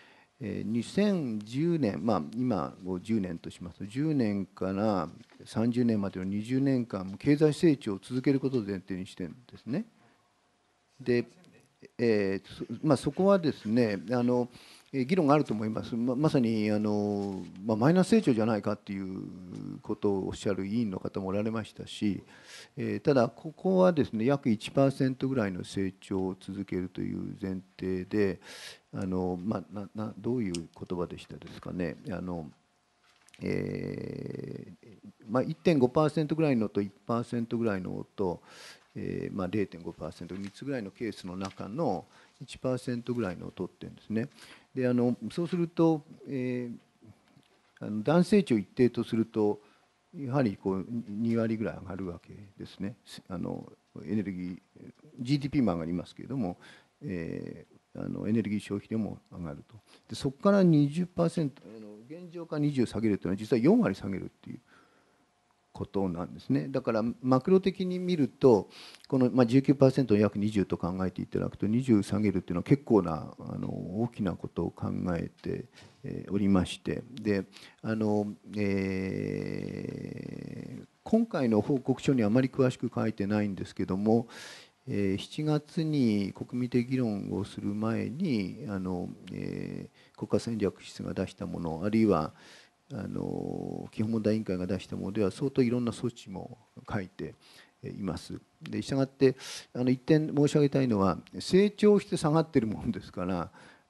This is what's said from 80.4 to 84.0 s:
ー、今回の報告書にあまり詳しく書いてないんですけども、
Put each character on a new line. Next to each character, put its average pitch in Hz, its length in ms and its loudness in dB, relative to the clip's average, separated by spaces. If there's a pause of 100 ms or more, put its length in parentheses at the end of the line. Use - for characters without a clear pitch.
ー、 - 40 -16 (200)
今 226 220 4
回 147 220 0
の 107 120 6
報 139 180 2
告 123 240 -2
書 143 120 4
に 120 100 4
あ 101 60 4
ま 123 100 6
り 131 80 4
詳 131 220 2
し - 60 -4
く 120 160 -6
書 113 140 -2
い 110 60 -2
て 101 140 -4
な 104 160 2
い 104 60 0
ん 98 60 -4
で 92 100 -6
す - 100 -14
け 92 120 -4
ど 92 100 0
も、 110 300 4 (640)